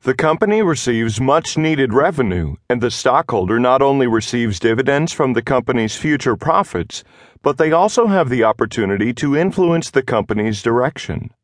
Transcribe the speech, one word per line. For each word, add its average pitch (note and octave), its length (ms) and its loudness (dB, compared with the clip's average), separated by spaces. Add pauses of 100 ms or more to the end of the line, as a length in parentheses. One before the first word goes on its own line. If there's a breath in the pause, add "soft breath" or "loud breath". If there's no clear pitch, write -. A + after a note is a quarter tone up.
The G3 120 0
company G3 480 2
receives A#2 580 -2
much D3 380 0
needed D3+ 340 0
revenue, A#2 600 0 (160)
and B2 100 0
the A#2 120 0
stockholder A#2 680 0
not B2+ 240 4
only C#3 240 4
receives A2+ 540 -2
dividends C#3 520 0
from C3 200 0
the A#2 100 0
company's A#2+ 540 -2
future C#3+ 400 -2
profits, E3 680 -2 (400 soft breath)
but C#3 160 0
they D#3 140 2
also G#3 340 2
have F#3 220 2
the A#2+ 160 2
opportunity G#2+ 680 0
to C#3+ 220 -2
influence E3+ 540 0
the C3 140 0
company's G#2+ 580 -2
direction. A#2 680 -2 (120)